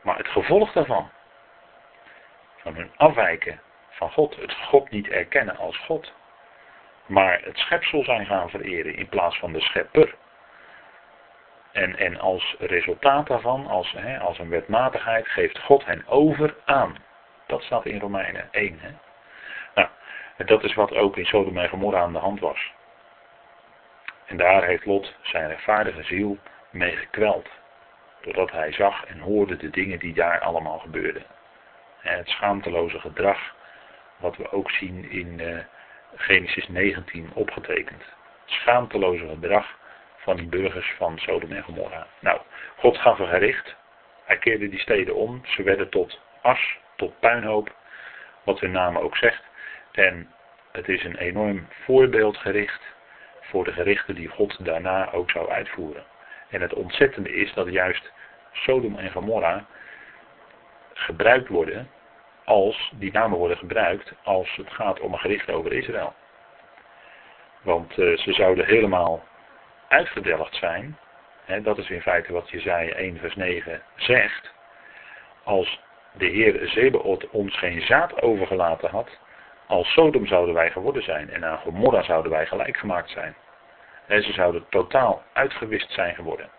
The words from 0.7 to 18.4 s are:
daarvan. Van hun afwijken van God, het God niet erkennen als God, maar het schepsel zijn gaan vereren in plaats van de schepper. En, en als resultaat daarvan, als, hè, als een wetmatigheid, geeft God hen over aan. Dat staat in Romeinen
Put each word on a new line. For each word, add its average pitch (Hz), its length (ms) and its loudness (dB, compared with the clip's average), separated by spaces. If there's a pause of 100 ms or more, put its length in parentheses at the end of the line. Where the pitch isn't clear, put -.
daarvan. 127 380 0 (1500)
Van - 180 -12
hun 85 220 -12
afwijken 92 640 2 (300)
van - 220 -8
God, 151 240 2
het - 180 -10
God - 360 2
niet 104 180 -6
erkennen 98 480 -2
als 90 220 -6
God, - 340 -6 (960)
maar 95 380 2
het - 140 -10
schepsel 156 460 0
zijn 110 220 -2
gaan 95 240 -2
vereren 82 440 -8
in 92 140 -10
plaats 87 300 0
van 82 140 -8
de 80 80 -4
schepper. - 540 4 (1600)
En, 92 240 -2
en 90 220 -2
als 92 400 -2
resultaat 95 680 2
daarvan, 127 400 -2
als, 92 300 -2
hè, 123 220 -8
als 87 200 -4
een 85 100 -10
wetmatigheid, 113 800 0
geeft - 300 0
God - 260 6
hen 87 220 -6
over 147 480 4 (100)
aan. 117 320 2 (500)
Dat - 160 -4
staat - 240 -2
in 104 140 -6
Romeinen 95 500 -6